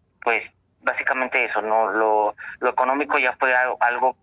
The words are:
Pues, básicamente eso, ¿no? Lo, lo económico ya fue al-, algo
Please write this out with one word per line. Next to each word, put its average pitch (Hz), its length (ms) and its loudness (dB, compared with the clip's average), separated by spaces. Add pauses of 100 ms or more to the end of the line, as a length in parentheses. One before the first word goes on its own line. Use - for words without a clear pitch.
(220)
Pues, 113 220 -2 (380)
básicamente 131 640 -2
eso, 110 160 -4
¿no? 110 300 2
Lo, 107 440 2 (240)
lo 127 100 0
económico 139 480 0
ya 127 160 2
fue 131 200 0
al-, 127 260 2
algo 123 440 0